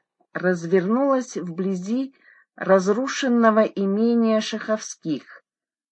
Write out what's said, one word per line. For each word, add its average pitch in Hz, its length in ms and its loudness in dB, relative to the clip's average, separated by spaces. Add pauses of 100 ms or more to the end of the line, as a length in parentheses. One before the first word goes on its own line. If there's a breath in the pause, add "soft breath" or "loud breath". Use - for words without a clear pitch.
(320)
развернулась 185 1040 0
вблизи 190 800 -6 (400 soft breath)
разрушенного 220 1080 2
имения 220 760 0
Шаховских, - 1040 -6 (480)